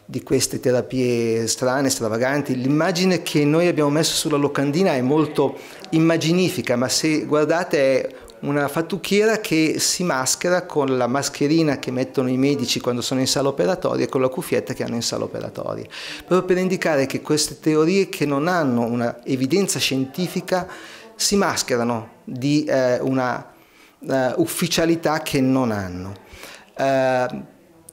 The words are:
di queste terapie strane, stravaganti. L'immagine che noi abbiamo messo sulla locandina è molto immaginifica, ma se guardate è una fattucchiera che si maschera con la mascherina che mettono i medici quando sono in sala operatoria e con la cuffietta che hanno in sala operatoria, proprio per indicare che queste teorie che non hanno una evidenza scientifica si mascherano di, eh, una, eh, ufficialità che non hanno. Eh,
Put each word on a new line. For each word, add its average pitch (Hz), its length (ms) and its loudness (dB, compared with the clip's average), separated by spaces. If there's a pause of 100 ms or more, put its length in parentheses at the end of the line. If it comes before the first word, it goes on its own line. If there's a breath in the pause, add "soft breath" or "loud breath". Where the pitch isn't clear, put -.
di - 160 -10
queste 131 380 -2
terapie 120 840 0
strane, 127 420 0
stravaganti. 127 720 -2
L'immagine 165 600 2
che 147 220 0
noi 160 220 4
abbiamo 147 220 2
messo 151 260 2
sulla 151 220 0
locandina 143 560 2
è 131 80 0
molto 147 580 2 (320 loud breath)
immaginifica, 160 840 2
ma 123 120 2
se 156 360 0
guardate 156 540 0
è 135 360 2 (260 loud breath)
una 143 280 0
fattucchiera 196 720 0
che 160 400 2
si - 260 -2
maschera 175 640 0
con 131 320 0
la 123 80 2
mascherina 143 720 2
che - 120 -6
mettono 127 380 -2
i 127 80 0
medici 135 420 2
quando 123 220 -2
sono 131 200 -2
in 131 60 2
sala 139 220 0
operatoria 139 560 0
e 123 40 -2
con 135 120 0
la 127 80 2
cuffietta 123 460 -2
che 123 100 -6
hanno 117 120 -4
in 117 60 -4
sala 113 220 -4
operatoria, - 640 -8 (400 loud breath)
proprio 180 180 2
per 180 140 2
indicare 175 480 2
che 135 160 -6
queste 147 360 -2
teorie 170 520 2
che - 160 -2
non 143 200 0
hanno 139 380 2
una 120 400 -2
evidenza 147 540 0
scientifica 175 920 -2 (460 loud breath)
si - 220 0
mascherano 120 720 0 (140)
di, 143 400 0
eh, 127 360 2
una, 131 500 -2 (560 loud breath)
eh, 131 300 2
ufficialità 165 840 0
che 143 180 -2
non 131 300 2
hanno. 95 420 -6 (640 loud breath)
Eh, 131 760 0 (400)